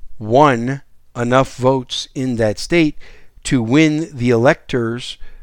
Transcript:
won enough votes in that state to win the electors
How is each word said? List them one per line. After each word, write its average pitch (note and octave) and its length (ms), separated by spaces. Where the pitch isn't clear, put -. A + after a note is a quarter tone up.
won B2+ 640
enough B2 400
votes B2+ 580
in C3 220
that G#2+ 220
state E3 400
to C3 180
win D3+ 500
the B2 160
electors A#2+ 880